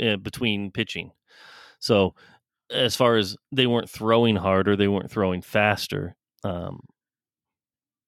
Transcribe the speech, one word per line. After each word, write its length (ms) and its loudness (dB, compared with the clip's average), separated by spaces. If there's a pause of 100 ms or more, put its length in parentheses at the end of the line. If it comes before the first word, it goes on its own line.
uh, 140 0
between 540 -4
pitching. 400 -8 (640)
So 380 2 (560)
as 240 0
far 220 4
as 200 -2 (140)
they 160 2
weren't 240 0
throwing 460 4
harder, 380 2
they 120 2
weren't 240 -2
throwing 320 -2
faster. 720 -2 (280)
Um, 360 -8 (1300)